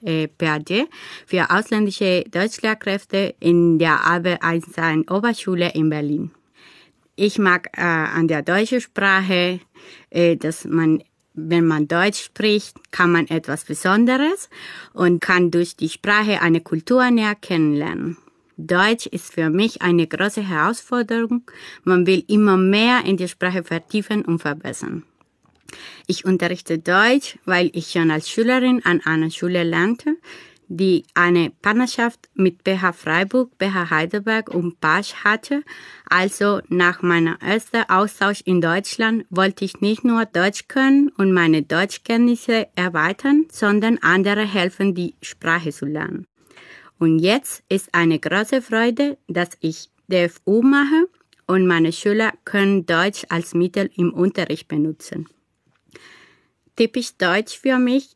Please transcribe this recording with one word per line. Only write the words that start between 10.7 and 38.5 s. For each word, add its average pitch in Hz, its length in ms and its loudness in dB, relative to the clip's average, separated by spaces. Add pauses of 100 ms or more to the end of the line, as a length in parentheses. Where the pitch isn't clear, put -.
wenn 165 320 0
man 156 220 0
Deutsch 180 360 0
spricht, 208 520 -2 (160)
kann 175 200 2
man 170 160 2
etwas 160 380 -6
Besonderes 240 840 0 (420)
und 175 280 2
kann 180 280 2
durch 175 260 -2
die 160 140 -6
Sprache 208 520 0
eine 165 200 2
Kultur 247 480 0
näher 220 240 2
kennenlernen. 156 840 -4 (380)
Deutsch 180 520 0
ist - 260 -10
für 160 160 -2
mich 196 320 0
eine 175 240 2
große 202 420 -4
Herausforderung. 233 960 -2 (420)
Man 180 220 2
will 185 220 2
immer 208 280 4
mehr 208 480 4
in 190 140 0
die 180 100 -6
Sprache 185 360 -4
vertiefen 208 600 -4
und 170 160 -2
verbessern. 147 640 -8 (1000)
Ich - 180 -4
unterrichte 180 540 -2
Deutsch, 208 680 2
weil 180 280 0
ich 165 160 -8
schon 165 220 0
als 156 180 -4
Schülerin 254 560 0
an 175 200 2
einer 160 260 0
Schule 180 320 -2
lernte, 196 540 -2 (500)
die 185 360 0 (120)
eine 175 340 4 (140)
Partnerschaft 233 720 -2
mit 180 280 0
B 190 140 0
H 185 160 0
Freiburg, 196 640 -2
B 196 140 -2
H 180 180 -4
Heidelberg 202 600 -2
und 175 300 -4
Pasch 160 440 0
hatte. 220 400 -2 (440)
Also 196 600 0
nach 180 320 2
meinem 170 380 2
ersten 226 500 -2
Austausch 196 560 0
in 185 160 2